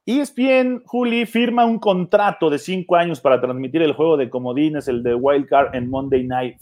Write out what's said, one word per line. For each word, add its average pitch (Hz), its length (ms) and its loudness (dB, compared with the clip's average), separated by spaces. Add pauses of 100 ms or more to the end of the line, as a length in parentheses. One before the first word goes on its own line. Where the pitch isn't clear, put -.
E 262 160 0
S 269 120 -6
P 262 260 2
N, 254 260 0
Juli, 240 400 -2
firma 240 400 2
un 226 140 0
contrato 185 720 0
de 143 80 0
cinco 180 380 -2
años 170 240 0
para 131 200 4
transmitir 131 420 -4
el 151 120 2
juego 156 240 2
de 123 120 -2
comodines, 131 580 -2
el 120 160 -2
de 120 100 0
Wild 139 340 0
Card 139 280 2
en 123 140 -4
Monday 135 340 -2
Night 127 380 -6